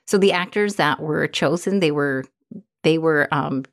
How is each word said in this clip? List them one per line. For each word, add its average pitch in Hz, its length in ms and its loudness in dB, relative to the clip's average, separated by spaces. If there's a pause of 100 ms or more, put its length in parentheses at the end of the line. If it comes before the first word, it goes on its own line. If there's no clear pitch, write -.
so 202 140 0
the 190 120 6
actors 202 440 -2
that 147 260 0
were 151 260 -2
chosen, 175 520 0
they 160 120 2
were, 143 320 -2 (600)
they 160 160 2
were, 156 320 2
um, 143 420 -2